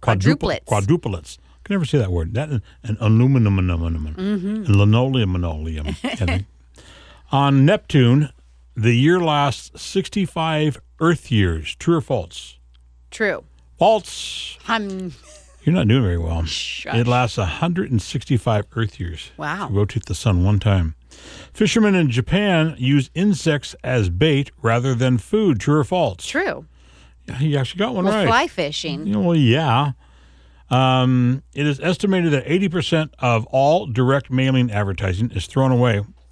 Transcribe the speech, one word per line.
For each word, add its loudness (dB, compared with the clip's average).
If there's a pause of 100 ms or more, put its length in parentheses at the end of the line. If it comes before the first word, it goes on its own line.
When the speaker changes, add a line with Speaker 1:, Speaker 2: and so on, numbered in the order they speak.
Speaker 1:
quadruple-, 2
Speaker 2:
Quadruplets. -6
Speaker 1:
quadruplets. -2
I -20
can -6
never 0
say 0
that 0
word. -2
That -4
and, -4 (200)
and -6
aluminum, 4
aluminum, -2
Speaker 2:
Mm-hmm. -4 (180)
Speaker 1:
and 4
linoleum, 2
linoleum. -6
Speaker 2:
<laughs> -6
Speaker 1:
And -2 (880)
on 4
Neptune, 2 (460)
the 2
year 4
lasts 0 (100)
sixty-five -2 (220)
Earth 0
years. 0
True 0
or -2
false? -8 (540)
Speaker 2:
True. -4 (340)
Speaker 1:
False. -2 (120)
Speaker 2:
Um, -6 (520)
Speaker 1:
You're 2
not 2
doing 4
very 0
well. -2
Speaker 2:
Shush. -8
Speaker 1:
It 2
lasts 0
a 0
hundred -4
and 0
sixty-five -2 (100)
Earth -6
years -12
Speaker 2:
Wow. -8
Speaker 1:
to -8
rotate -2
the -6
sun 0
one 2
time. 0 (580)
Fishermen 2
in 2
Japan 0
use 0
insects -2
as 0
bait 0 (120)
rather 0
than 2
food. 0
True 2
or 2
false? -2
Speaker 2:
True. -4 (600)
Speaker 1:
Yeah, -8
you 0
actually -4
got -2
one -2
Speaker 2:
Well, 2
Speaker 1:
right. 0
Speaker 2:
fly 2
fishing. -6
Speaker 1:
You -2
know, 0
well, 2
yeah. 2 (800)
Um, 2 (120)
it -4
is -2
estimated 0
that 0
eighty 0
percent -2
of 0
all 2
direct 0
mailing 2
advertising -2
is -6
thrown 2
away 2 (300)